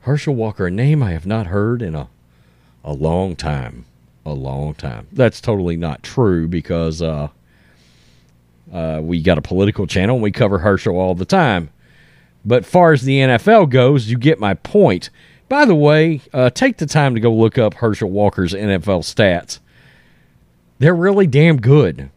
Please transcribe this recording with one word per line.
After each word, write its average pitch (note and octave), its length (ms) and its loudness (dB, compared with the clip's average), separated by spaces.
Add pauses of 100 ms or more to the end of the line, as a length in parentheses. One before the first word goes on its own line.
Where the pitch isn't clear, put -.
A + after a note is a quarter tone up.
Herschel D3 340 -2
Walker, G#2+ 320 -4
a F2 40 -2
name C3+ 300 0
I G#2 120 0
have E2 140 -6
not G#2+ 200 -4
heard G#2 340 -2
in F2 140 -8
a, D2 140 -10 (720)
a D2+ 100 -10
long E2 440 -2
time. B1+ 480 -8 (420)
A D2+ 60 -8
long C#2 420 -8
time. B1 380 -12
That's A#2+ 280 -4
totally F#2 360 -4
not E2 260 -10
true F2+ 460 -2
because, E2 520 -6
uh, D#2 280 -6 (1400)
uh, D#2+ 280 -6
we E2 220 -4
got E2 160 2
a C#2+ 40 -6
political G2 440 -2
channel G2 300 0
and A2+ 80 -2
we G#2 80 -2
cover G2+ 260 0
Herschel F#2 400 0
all F#2 160 0
the F2+ 100 -6
time. G#2+ 460 0 (720)
But A#2+ 220 0
far F3 260 4
as C3 100 2
the C3+ 180 0
N C3 100 4
F A#2 160 2
L G#3 200 6
goes, B2+ 440 2
you B2 80 -2
get C#3+ 220 2
my G2+ 140 0
point. C#3 540 0 (400)
By C#4+ 180 2
the G3+ 80 4
way, D3+ 480 2 (100)
uh, B2+ 160 2
take C4 300 0
the D#3 80 -4
time C#3 280 2
to A2+ 60 -2
go A#2 100 2
look A2+ 280 2
up G#2+ 160 0
Herschel G#2+ 340 -4
Walker's F#2+ 460 0
N G2+ 160 -4
F F#2 180 -2
L F#2 140 0
stats. - 560 -2 (1200)
They're D#3+ 160 4
really G3 320 2
damn D3 340 2
good. G#2 560 2